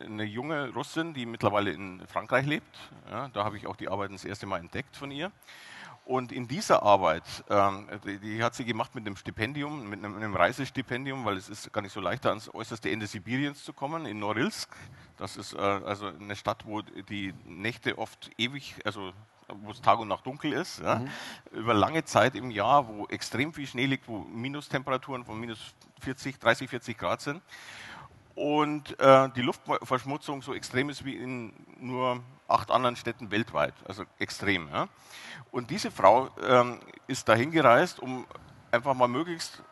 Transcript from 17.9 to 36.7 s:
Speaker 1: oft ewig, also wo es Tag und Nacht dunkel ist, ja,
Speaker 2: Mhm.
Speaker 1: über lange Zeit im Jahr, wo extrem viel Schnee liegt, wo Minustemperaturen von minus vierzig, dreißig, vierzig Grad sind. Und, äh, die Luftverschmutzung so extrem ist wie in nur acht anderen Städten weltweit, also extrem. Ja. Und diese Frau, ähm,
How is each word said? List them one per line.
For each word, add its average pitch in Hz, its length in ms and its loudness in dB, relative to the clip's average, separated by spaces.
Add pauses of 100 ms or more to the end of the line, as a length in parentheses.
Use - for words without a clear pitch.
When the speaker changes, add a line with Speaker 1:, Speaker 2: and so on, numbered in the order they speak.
Speaker 1:
oft - 400 -10
ewig, 131 380 -4 (100)
also 98 280 -4 (340)
wo 104 240 -12
es 101 100 -12
Tag 110 200 6
und 107 80 -4
Nacht 95 180 -2
dunkel 147 260 -4
ist, - 280 -4
ja, 113 160 2
Speaker 2:
Mhm. 123 120 -4 (440)
Speaker 1:
über 113 220 2
lange 127 300 4
Zeit 113 300 4
im 120 160 -8
Jahr, 113 380 4
wo 104 180 -8
extrem 131 460 -4
viel 143 160 -8
Schnee 123 180 -2
liegt, 135 220 -2
wo 110 100 -6
Minustemperaturen 131 1040 -4
von 110 140 -10
minus 113 380 -10 (240)
vierzig, 131 400 -6
dreißig, 117 280 4
vierzig 120 300 -8
Grad 95 220 0
sind. 151 200 -4 (960)
Und, 147 640 0
äh, 135 380 10
die 123 60 0
Luftverschmutzung 135 1000 -2
so 127 140 -8
extrem 131 340 -2
ist 139 160 -10
wie 135 100 -6
in 120 380 -8 (260)
nur 123 440 -2 (260)
acht - 220 0
anderen 120 260 4
Städten 117 340 -8
weltweit, 80 440 0 (120)
also 95 180 -8 (140)
extrem. 90 520 -2
Ja. 107 180 -2 (600)
Und 123 200 -6
diese - 200 -4
Frau, 117 400 6 (120)
ähm, 123 380 6 (260)